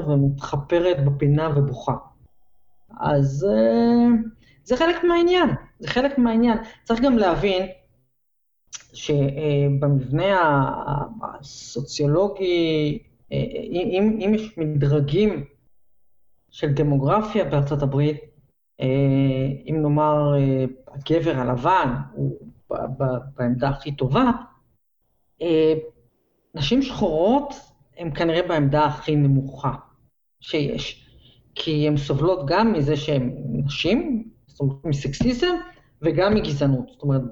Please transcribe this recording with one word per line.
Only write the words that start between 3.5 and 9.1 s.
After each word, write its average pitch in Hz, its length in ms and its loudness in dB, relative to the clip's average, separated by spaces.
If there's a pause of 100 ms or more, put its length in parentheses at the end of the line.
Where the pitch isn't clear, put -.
אה, 233 560 4 (580)
זה 254 120 0
חלק 339 280 0
מהעניין, 339 440 4 (300)
זה 147 100 -10
חלק 277 300 0
מהעניין. 233 400 4 (260)
צריך 233 160 0
גם 254 180 4
להבין 185 480 2 (1300)
ש-, - 180 -8